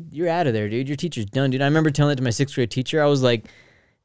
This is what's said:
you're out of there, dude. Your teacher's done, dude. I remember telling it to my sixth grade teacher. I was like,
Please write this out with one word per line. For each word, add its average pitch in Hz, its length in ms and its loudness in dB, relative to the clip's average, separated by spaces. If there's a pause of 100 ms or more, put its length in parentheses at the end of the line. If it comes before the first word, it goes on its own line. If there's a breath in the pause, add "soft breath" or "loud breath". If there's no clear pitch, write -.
(120)
you're 165 180 -4
out 165 180 0
of 117 60 2
there, 104 140 -2
dude. 127 220 -4
Your 143 80 -4
teacher's - 280 -6
done, 131 260 0
dude. 131 100 0
I 139 40 2
remember 156 260 2
telling 147 220 2
it - 40 -2
to 127 60 -4
my 123 80 0
sixth 135 240 -2
grade 120 160 -2
teacher. 139 300 -2
I 147 40 4
was 143 180 4
like, 120 220 2 (600 soft breath)